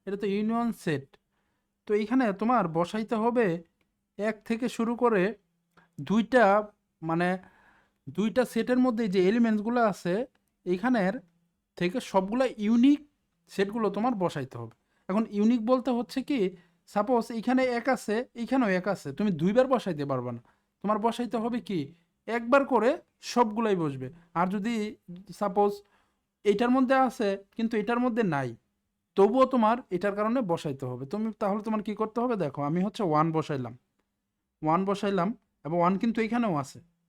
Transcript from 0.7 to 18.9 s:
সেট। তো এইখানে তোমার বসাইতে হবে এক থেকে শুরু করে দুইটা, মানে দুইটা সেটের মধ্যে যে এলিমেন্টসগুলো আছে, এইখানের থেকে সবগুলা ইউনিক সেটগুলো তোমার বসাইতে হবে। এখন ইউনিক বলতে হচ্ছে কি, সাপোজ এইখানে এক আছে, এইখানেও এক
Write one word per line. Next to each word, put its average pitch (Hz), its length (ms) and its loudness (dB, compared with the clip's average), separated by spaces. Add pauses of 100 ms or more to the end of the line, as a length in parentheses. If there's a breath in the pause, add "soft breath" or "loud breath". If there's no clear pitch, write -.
সেট। 139 240 -4 (800)
তো - 40 -6 (100)
এইখানে 240 240 2 (160)
তোমার 226 240 2 (120)
বসাইতে 214 480 -2
হবে 240 220 2 (840)
এক 220 80 -4 (120)
থেকে 233 180 -2 (100)
শুরু 233 160 -2 (100)
করে 220 200 2 (760 soft breath)
দুইটা, 220 460 4 (580)
মানে 165 260 0 (880 soft breath)
দুইটা 214 260 0 (100)
সেটের 233 320 0
মধ্যে 240 200 0 (100)
যে 196 60 4 (100)
এলিমেন্টসগুলো 226 500 2 (120)
আছে, 175 220 -4 (520)
এইখানের 190 480 0 (640)
থেকে 180 200 -2 (120)
সবগুলা 202 360 0 (180)
ইউনিক 240 360 6 (520)
সেটগুলো 202 340 -2 (100)
তোমার 233 260 0
বসাইতে 151 380 -4
হবে। 113 140 -14 (360)
এখন 208 120 0 (140)
ইউনিক 226 240 4 (100)
বলতে 254 280 0
হচ্ছে 240 200 -6 (100)
কি, 285 120 -2 (540 loud breath)
সাপোজ 226 280 0 (160)
এইখানে 254 240 0 (160)
এক 226 80 -4 (100)
আছে, - 180 -4 (260)
এইখানেও 240 380 0
এক 180 160 -4